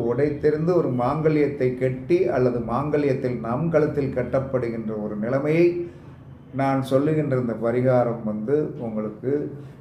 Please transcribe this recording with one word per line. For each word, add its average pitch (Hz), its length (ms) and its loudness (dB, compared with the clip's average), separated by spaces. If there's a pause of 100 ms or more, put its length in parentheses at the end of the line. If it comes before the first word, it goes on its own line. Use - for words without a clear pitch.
உடைத்தெறிந்து 151 720 2
ஒரு 139 100 0 (120)
மாங்கல்யத்தை 147 680 2 (160)
கட்டி 131 340 0 (200)
அல்லது 120 220 2 (120)
மாங்கல்யத்தில் 139 760 0
நம் 147 300 -2
கழுத்தில் 143 420 0
கட்டப்படுகின்ற 120 760 -2 (120)
ஒரு 104 200 -6
நிலைமையை 147 420 2 (960)
நான் 135 200 2 (100)
சொல்லுகின்ற 143 520 2
இந்த 113 200 -2
பரிகாரம் 120 580 2 (100)
வந்து 107 260 0 (280)
உங்களுக்கு 107 460 -4 (480)